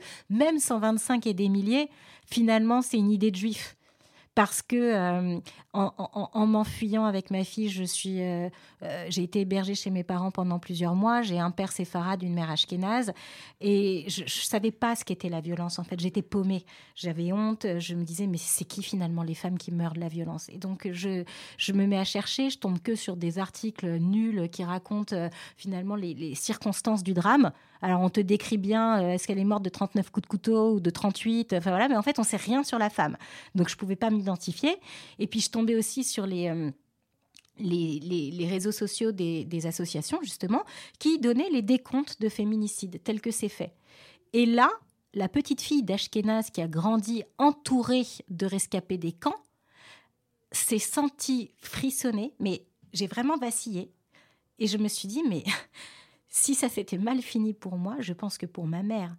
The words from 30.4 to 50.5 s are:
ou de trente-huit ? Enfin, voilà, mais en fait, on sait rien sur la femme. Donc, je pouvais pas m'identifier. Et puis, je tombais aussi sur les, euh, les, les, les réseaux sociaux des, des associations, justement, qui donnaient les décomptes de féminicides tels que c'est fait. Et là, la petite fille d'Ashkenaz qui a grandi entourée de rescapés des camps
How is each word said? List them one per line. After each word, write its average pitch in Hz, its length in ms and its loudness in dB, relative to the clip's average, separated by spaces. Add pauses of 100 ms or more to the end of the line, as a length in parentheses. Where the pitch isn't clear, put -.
ou 208 60 2
de 175 100 2
trente-huit ? 226 640 0
Enfin, 175 160 0
voilà, 190 180 4
mais 269 100 4
en 208 40 4
fait, 285 160 0
on 233 60 2
sait 208 140 0
rien 240 260 0
sur 254 160 -2
la 214 100 2
femme. 165 280 0 (380)
Donc, 170 140 4
je - 60 -8
pouvais 190 220 -4
pas 226 120 2
m'identifier. 202 680 0 (420)
Et 202 80 0
puis, 226 140 -2
je - 80 0
tombais 226 260 2
aussi 226 300 0
sur 208 200 -2
les, 180 220 -2
euh, 160 240 -2 (880)
les, 170 400 0
les, 160 320 -2
les 170 160 -4
réseaux 185 240 0
sociaux 214 400 -2
des, 165 320 -2
des 165 240 -4
associations, 170 540 -4
justement, 226 420 -2 (340)
qui 320 220 2
donnaient 240 300 2
les 277 120 2
décomptes 254 600 0
de 214 80 2
féminicides 208 760 -2
tels 214 160 -2
que 233 120 -2
c'est 214 180 -4
fait. - 240 -8 (580)
Et 240 140 6
là, 240 240 6 (440)
la 196 140 0
petite 285 320 0
fille 294 240 2
d'Ashkenaz 214 680 0
qui - 100 -4
a 165 80 -2
grandi 208 540 0 (140)
entourée 254 720 2 (220)
de 185 160 -2
rescapés 190 520 -2
des 170 140 -2
camps - 240 -2 (1200)